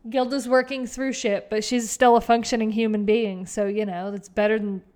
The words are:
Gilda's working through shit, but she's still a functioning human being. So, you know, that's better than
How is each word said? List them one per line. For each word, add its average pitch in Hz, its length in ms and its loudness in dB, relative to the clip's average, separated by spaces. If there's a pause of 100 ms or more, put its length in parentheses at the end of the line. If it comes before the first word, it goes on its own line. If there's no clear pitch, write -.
Gilda's 254 400 -2
working 254 380 0
through 262 260 -6
shit, - 380 -2
but 214 140 -2
she's 233 260 -2
still 240 260 6
a 226 40 6
functioning 233 500 0
human 214 340 0
being. 202 400 0
So, 202 220 -4
you 208 180 -2
know, 190 280 -6
that's 202 160 -12
better 214 300 0
than 202 220 -4 (160)